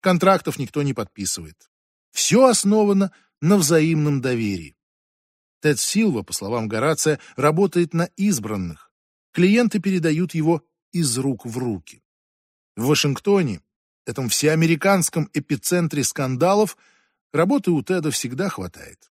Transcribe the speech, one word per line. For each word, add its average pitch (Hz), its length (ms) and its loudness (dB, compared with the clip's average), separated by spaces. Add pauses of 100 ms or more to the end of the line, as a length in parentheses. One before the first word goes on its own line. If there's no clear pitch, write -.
Контрактов 180 580 2
никто 147 240 -4
не 139 100 -2
подписывает. - 760 -8 (400)
Всё 247 360 2
основано 202 680 2 (280)
на 175 160 4
взаимном 156 640 2
доверии. 107 540 -4 (880)
Тед 151 180 0
Силва, 190 440 0
по - 100 -12
словам 113 340 -4
Горация, 143 540 0 (160)
работает 160 580 2
на 170 220 0
избранных. 104 760 -4 (420)
Клиенты 214 460 4
передают 170 560 -2
его 160 300 0 (280)
из 143 260 -2
рук 131 280 -4
в 113 100 -8
руки. 117 460 -6 (760)
В 113 100 -4
Вашингтоне, 143 760 0 (460)
этом 120 220 -6
всеамериканском 160 1040 0
эпицентре 151 680 -2
скандалов, 151 720 0 (560)
работы 196 380 0
у 156 120 2
Теда 170 280 -2
всегда 123 380 -6
хватает. - 720 -12